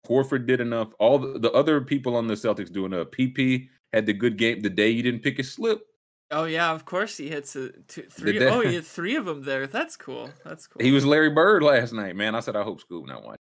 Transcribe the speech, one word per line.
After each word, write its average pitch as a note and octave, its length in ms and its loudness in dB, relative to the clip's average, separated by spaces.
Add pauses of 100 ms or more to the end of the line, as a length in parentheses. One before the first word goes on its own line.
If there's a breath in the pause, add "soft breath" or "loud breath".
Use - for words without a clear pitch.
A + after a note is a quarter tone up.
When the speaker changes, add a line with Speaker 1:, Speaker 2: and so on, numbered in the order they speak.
Speaker 1:
Horford C3 400 0
did B2 140 2
enough. A#2 380 -4
All B2 200 6
the, C3+ 200 -4
the A2+ 140 0
other D3 280 4
people B2+ 360 -2
on A#2 100 0
the A2 80 -2
Celtics G2+ 380 -4
do F#2+ 140 -4
enough. F2+ 240 -4
P C3 180 -2
P C3 400 -2 (240 loud breath)
had A2 140 2
the G#2+ 60 2
good G#2+ 240 0
game A2 240 0
the G#2 100 -2
day G#2 200 2
you A#2 120 0
didn't B2 200 -2
pick C3+ 140 -2
his C3 160 -8
slip. A3 340 -4 (480)
Speaker 2:
Oh, D#3+ 100 -2
yeah, E3 280 0
of D#3 140 -8
course G3+ 320 -4
he D3 100 -10
hits D3 280 -10
a, C3 160 -8 (160)
two, - 140 -14
Speaker 1:
The - 80 -20
Speaker 2:
three. G3+ 280 -2
Speaker 1:
day - 100 6
Speaker 2:
Oh, A#3+ 140 4
he F#3 140 0
had E3 100 -8
three G3 300 -6
of G3 120 -6
'em C#3+ 140 -8
there. C3+ 240 -4
That's C#4 300 -6
cool. B2+ 340 -12 (140)
That's D#3+ 220 -16
cool. - 160 -8
Speaker 1:
He B2+ 80 6
was C#3 140 6
Larry D3+ 260 6
Bird E3 320 6
last B2 300 4
night, G2 240 -6
man. G#2+ 180 -2
I A#2 60 -2
said, G#2+ 160 -6
"I G#2 60 0
hope G2+ 180 -6
Scoop E2 260 -14
not A#1+ 160 -14
watching." A1+ 140 -16 (100)